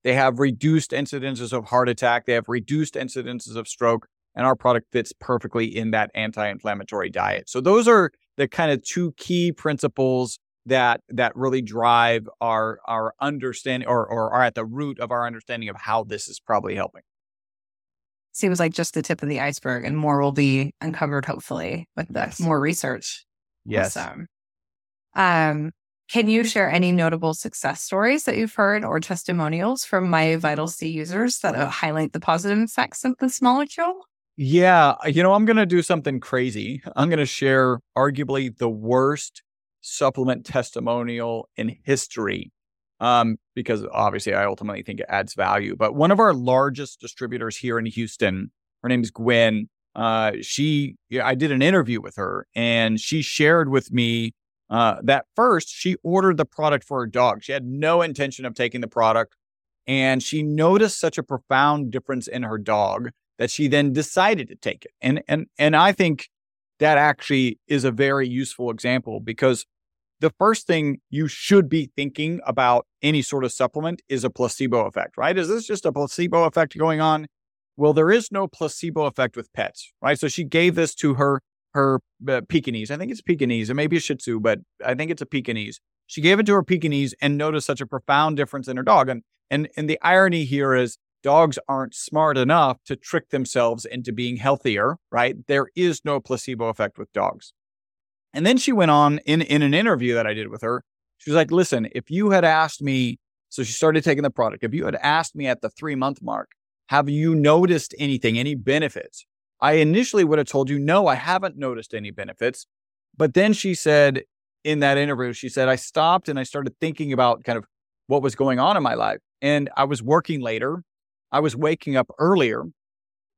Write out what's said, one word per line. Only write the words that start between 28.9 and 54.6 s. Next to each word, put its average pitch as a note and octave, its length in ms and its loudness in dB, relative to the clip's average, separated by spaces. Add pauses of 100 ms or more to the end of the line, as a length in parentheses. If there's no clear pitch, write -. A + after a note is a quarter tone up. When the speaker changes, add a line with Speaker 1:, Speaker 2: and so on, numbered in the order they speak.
Speaker 2:
testimonials F3 840 -4
from F#3 260 0
My D#3+ 280 2
Vital D#3 300 -2
C E3 200 -8
users F3+ 520 -4
that, F3 160 -2
uh, C#3 140 -2
highlight D#3 440 -4
the D#3+ 60 -6
positive F#3 400 0
effects - 440 -2
of B3+ 160 -2
this B3+ 220 -2
molecule? D4 580 0 (380)
Speaker 1:
Yeah. D#3+ 580 6 (100)
You D#3+ 180 2
know, F#3+ 100 6
I'm G#3 120 4
gonna A3 200 4
do F3 160 2
something C#3+ 400 -2
crazy. B2 600 -4 (140)
I'm D3+ 140 2
gonna D3+ 160 0
share C3 540 2 (180)
arguably C3+ 600 0
the A#2+ 120 0
worst B2+ 720 -2 (420)
supplement C3 600 -2
testimonial A#2 1120 -6
in A2 260 -6
history, G#2 680 -4 (480)
um, A#2 360 2 (180)
because A2+ 380 -4
obviously G#2 420 -2
I G2 120 0
ultimately G2+ 360 -6
think G2+ 200 -10
it - 80 -10
adds G2 240 -4
value. G2 420 -2
But A2 180 -2
one D3+ 160 2
of G3+ 100 4
our G#3+ 140 4
largest C3 680 -2
distributors A#2 560 -8
here A#2+ 200 -4
in A2+ 80 -4
Houston, G#2 680 -4 (300)
her B2 60 -8
name B2 140 0
is A2+ 100 -4
Gwen. A2+ 560 2 (260)
Uh, A2+ 480 0
she, C#3+ 540 -2 (140)
yeah, A#2+ 180 -4
I C3 80 2
did C#3+ 160 0
an C3 100 2
interview C#3 380 2
with G2 160 -14
her, F#2+ 400 -6
and A#2 420 2
she D#3 240 -4
shared D#3 460 2
with C3 240 0
me, A#2 400 0 (380)